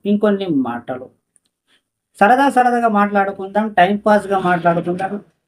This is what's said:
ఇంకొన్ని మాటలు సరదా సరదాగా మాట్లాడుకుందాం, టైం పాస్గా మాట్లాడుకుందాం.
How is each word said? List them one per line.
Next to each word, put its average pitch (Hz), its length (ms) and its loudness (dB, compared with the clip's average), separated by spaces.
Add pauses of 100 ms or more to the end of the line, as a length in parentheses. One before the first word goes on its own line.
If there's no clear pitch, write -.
(120)
ఇంకొన్ని 208 380 0 (180)
మాటలు 123 400 -10 (1120)
సరదా 247 260 4 (100)
సరదాగా 240 320 2 (100)
మాట్లాడుకుందాం, 202 680 -2 (120)
టైం 185 160 4 (120)
పాస్గా 202 320 2 (100)
మాట్లాడుకుందాం. 175 640 -2 (360)